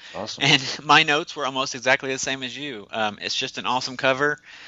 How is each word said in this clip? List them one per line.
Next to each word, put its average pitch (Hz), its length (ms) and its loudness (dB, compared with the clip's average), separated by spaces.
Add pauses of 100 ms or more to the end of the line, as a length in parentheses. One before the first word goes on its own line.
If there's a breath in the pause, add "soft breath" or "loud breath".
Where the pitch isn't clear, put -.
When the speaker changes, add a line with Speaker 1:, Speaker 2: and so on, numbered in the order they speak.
(160 loud breath)
Speaker 1:
Awesome. 101 280 -6
Speaker 2:
And 139 360 2
<laughs> - 40 -16
my 151 200 8
notes 147 320 0
were 147 120 -4
almost 135 260 -2
exactly 131 400 0
the 135 60 -4
same 135 240 -4
as 120 120 -8
you. 131 360 -10
Um, 107 280 -2
it's - 160 -4
just - 220 -4
an 113 80 -10
awesome 127 320 -2
cover. 139 400 2 (300 loud breath)